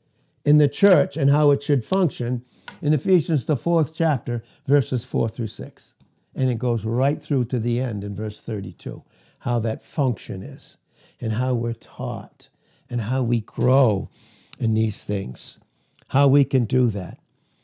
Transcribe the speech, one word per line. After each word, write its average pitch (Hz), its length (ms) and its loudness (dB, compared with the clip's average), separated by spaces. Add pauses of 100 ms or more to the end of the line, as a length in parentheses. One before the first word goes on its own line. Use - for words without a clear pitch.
(460)
in 151 120 6
the 147 120 6
church 160 480 4
and 139 120 2
how 147 220 4
it 143 100 0
should 139 220 0
function 127 600 -2 (380)
in 147 120 2
Ephesians, 160 520 2
the 147 120 0
fourth 170 360 0
chapter, 123 480 -2 (240)
verses 135 380 2
four 127 240 -2
through 110 200 -6
six. - 480 -14 (380)
And 131 160 -2
it 117 80 -2
goes 117 280 -2
right 131 360 0
through 131 240 0
to 123 140 -4
the 120 220 0
end 104 240 -4
in 101 100 -6
verse 107 240 -8
thirty-two, 107 640 -10 (360)
how 120 200 -2
that 110 240 -4
function 113 580 -4
is - 360 -16 (420)
and 110 140 -4
how 127 200 0
we're 117 200 -2
taught - 760 -12 (420)
and 120 120 -4
how 127 200 -2
we 117 200 0
grow 120 680 2 (500)
in 110 160 0
these 110 280 -2
things, 101 560 -8 (500)
how 139 180 4
we 139 160 4
can 127 220 0
do 127 220 2
that. 92 320 -6 (440)